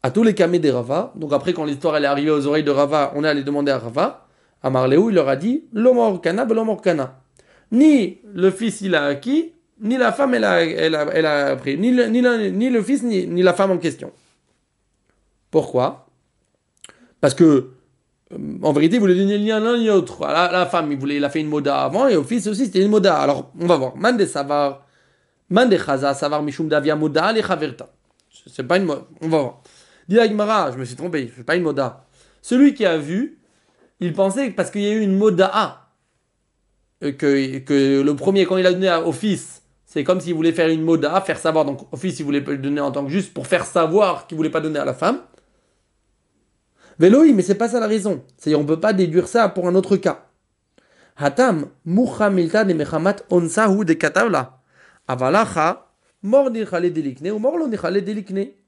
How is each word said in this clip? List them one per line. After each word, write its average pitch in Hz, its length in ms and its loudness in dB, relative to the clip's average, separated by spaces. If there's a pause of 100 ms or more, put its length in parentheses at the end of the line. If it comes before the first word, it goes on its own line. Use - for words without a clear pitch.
À 127 100 -2
tous 220 120 2
les 220 100 4
camés 175 260 2
des 151 120 2
Rava, 127 440 -4
donc 151 160 -8
après, 147 220 -2
quand 160 120 -6
l'histoire, 147 300 -4
elle 147 80 0
est 139 40 0
arrivée 143 240 0
aux 143 160 0
oreilles 151 160 0
de 147 80 0
Rava, 143 440 0
on 147 80 -4
est 156 40 0
allé 147 160 0
demander 143 280 -2
à 131 60 0
Rava, 123 500 -4 (340)
à 131 80 -4
Marléou, 131 400 2
il 202 60 0
leur 139 140 2
a 135 60 0
dit, 226 380 -4
Lomor 226 480 2
Kana, 190 240 -2
Belomor 220 360 -2
Kana. 151 400 -2 (500)
Ni 247 480 4 (140)
le 185 180 2
fils, 202 300 -4
il 190 120 -2
a 147 120 2
acquis, 247 480 -2 (280)
ni 226 160 -2
la 233 160 2
femme, 262 220 0
elle 220 80 0
a, 180 200 2
elle 160 320 0
a, 151 180 -2
elle 160 120 2
a 143 300 0
pris, 135 220 -6
ni 220 140 0
le, 247 140 2
ni 233 160 0
l'un, 226 280 2
ni 214 200 -2
le 240 140 2
fils, 254 200 0
ni, 214 240 -2
ni 175 140 -2
la 185 120 4
femme 196 180 0
en 180 80 0
question. 147 320 -8 (1400)
Pourquoi ? 139 580 -2 (1120)
Parce 139 140 2
que, 147 380 4 (600)
euh, - 60 -16 (240)
en 156 100 0
vérité, 160 260 2
il - 20 2
voulait 190 160 4
donner 196 240 0
ni 208 80 -2
l'un 220 300 0
ni 226 100 0
l'autre. 196 340 0
La, 165 300 0
la 180 160 2
femme, 165 240 -2
il 139 80 -4
voulait, 143 180 -4
il 143 80 -2
a 139 40 -2
fait 156 120 -4
une 151 80 -6
moda 139 320 -2
avant, 175 260 0
et 220 80 4
au 151 80 2
fils 208 240 -4
aussi, 214 180 -2
c'était 185 160 0
une 202 100 2
moda. 190 260 4
Alors, 143 420 -2
on 170 60 -4
va 175 120 4
voir. 131 200 -4
Mande 214 280 0
Savar, 143 600 -4 (640)
Mande 208 280 4
Chaza, 139 360 -2
Savar 151 300 -4
Mishum 147 260 -6
Davia 151 260 0
Moda, 156 380 0
les 220 80 0
Chaverta. 151 500 -6 (560)
C'est 131 200 -12
pas 151 100 2
une 196 80 0
mo-, 147 220 -6 (140)
on 160 80 -8
va 160 100 2
voir. 127 220 -6 (460)
Dit 185 80 0
la 233 120 6
Gemara, 208 440 -2
je 123 60 -10
me 131 80 -8
suis 123 100 -14
trompé, 147 400 -6
c'est 120 100 -18
pas 160 100 0
une 180 80 0
moda. 139 420 -4 (360)
Celui 269 320 4
qui 214 120 -2
a 165 120 2
vu, 175 420 -6 (600)
il 175 140 -4
pensait, 196 380 0
parce - 180 -4
qu'il 202 120 -6
y 202 60 0
a 208 60 0
eu 220 80 0
une 190 160 2
moda, 196 720 0 (1160)
euh, 143 80 -4
que, 135 480 0
que 139 420 2
le 147 140 2
premier, 190 300 2
quand 185 120 -2
il 185 100 2
a 180 60 4
donné 185 140 0
à, 165 180 0
au 170 60 -2
fils, - 500 -4 (240)
c'est 147 180 -6
comme 180 160 0
s'il 160 140 -6
voulait 160 180 0
faire 165 180 0
une 160 120 0
moda, 160 400 0
faire 160 160 -4
savoir. 156 280 0
Donc, 135 280 -8
au 143 40 -12
fils, 175 220 -6
il 156 40 -8
voulait 143 180 -2
pas 143 100 -8
le 143 60 -4
donner 143 240 -4
en 143 100 -4
tant 143 140 -6
que 135 60 -8
juste 190 220 -4
pour 139 120 -10
faire 180 180 0
savoir 175 640 0
qu'il 165 100 -14
voulait 156 140 -2
pas 160 100 -4
donner 156 200 -4
à 143 60 -4
la 135 100 -4
femme. 226 240 -2 (1800)
Veloï, 262 340 6
mais 190 120 2
c'est 196 120 0
pas 220 140 -4
ça 233 100 -2
la 220 80 -2
raison. 196 360 -4 (140)
C'est-à-dire, 151 220 0
on 147 60 -2
peut 160 140 0
pas 208 120 0
déduire 180 360 2
ça 226 220 2
pour 180 180 -4
un 175 80 0
autre 190 220 2
cas. - 280 -4 (880)
Hatam, 156 520 0 (180)
Mucha 208 440 0
Milta 190 360 0
de 185 80 0
Mechamat 160 440 -2 (120)
Onsahu 190 560 2
de 160 80 2
Katavla. 156 640 0 (480)
Avalacha, 160 840 -2 (320)
Mor 254 260 2
Nichale 180 420 -2
Delikne 147 400 -6
ou 214 80 -6
Mor 277 180 -2
Lo 320 100 -2
Nichale 196 360 -2
Delikne. 196 440 -6 (200)